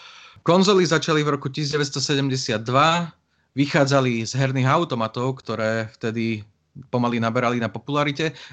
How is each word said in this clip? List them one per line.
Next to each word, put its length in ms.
Konzoly 480
začali 320
v 160
roku 160
tisíc 160
deväťsto 320
sedemdesiat 640
dva, 480
vychádzali 720
z 80
herných 320
automatov, 720
ktoré 560
vtedy 480
pomaly 260
naberali 400
na 80
popularite 640